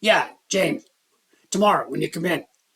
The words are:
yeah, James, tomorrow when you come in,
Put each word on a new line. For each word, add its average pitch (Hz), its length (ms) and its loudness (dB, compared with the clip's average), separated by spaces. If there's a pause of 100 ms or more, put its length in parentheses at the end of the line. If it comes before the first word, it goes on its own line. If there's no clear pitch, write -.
yeah, 196 280 2 (200)
James, - 360 -2 (680)
tomorrow 190 380 2
when 143 140 -6
you 151 80 -2
come 170 160 -6
in, 165 180 -2 (320)